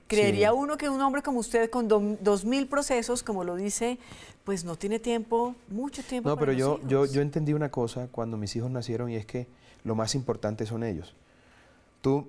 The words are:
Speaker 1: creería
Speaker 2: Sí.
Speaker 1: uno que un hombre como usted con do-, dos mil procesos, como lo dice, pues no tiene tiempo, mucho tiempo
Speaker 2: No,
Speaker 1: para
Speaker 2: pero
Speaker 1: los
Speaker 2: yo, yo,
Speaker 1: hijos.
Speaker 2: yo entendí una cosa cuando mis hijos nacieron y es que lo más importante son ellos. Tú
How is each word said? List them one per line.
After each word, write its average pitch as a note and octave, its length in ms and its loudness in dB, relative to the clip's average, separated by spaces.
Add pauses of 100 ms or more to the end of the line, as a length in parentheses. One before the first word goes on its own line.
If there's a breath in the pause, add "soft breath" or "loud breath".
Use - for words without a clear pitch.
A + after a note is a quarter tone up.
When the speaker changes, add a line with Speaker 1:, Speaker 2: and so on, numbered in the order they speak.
Speaker 1:
creería G#3 420 4
Speaker 2:
Sí. A#3 80 6
Speaker 1:
uno C#4+ 180 -2
que D4 140 -2
un C4+ 120 0
hombre C4+ 200 2
como C4 180 -2
usted A3+ 300 2
con A#3+ 180 0
do-, G#3 320 4
dos G3 240 4
mil C4+ 240 0
procesos, B3 560 0
como F#3+ 220 -2
lo F3 100 -2
dice, A3+ 440 -2 (440 loud breath)
pues F#3 220 -2
no E3+ 100 -6
tiene G3+ 240 -2
tiempo, A#3 560 0 (140)
mucho C4+ 340 -6
tiempo B3 240 -4
Speaker 2:
No, C#3+ 80 2
Speaker 1:
para D3 120 0
Speaker 2:
pero C3+ 40 2
Speaker 1:
los C3+ 300 2
Speaker 2:
yo, C3+ 80 -8
yo, C#3 160 6
Speaker 1:
hijos. C3+ 100 -4
Speaker 2:
yo C#3 60 4
entendí D3 320 0
una D3 180 0
cosa B2 400 -2
cuando A2+ 240 -4
mis G#2 220 -4
hijos A#2+ 120 -2
nacieron A#2+ 420 -4
y A#2 40 -4
es G#2+ 100 -4
que B2 220 -6 (380 soft breath)
lo A2 100 0
más A2 180 0
importante A2 520 -2
son A2+ 180 -4
ellos. F#2 320 -6 (840 soft breath)
Tú C#3 280 0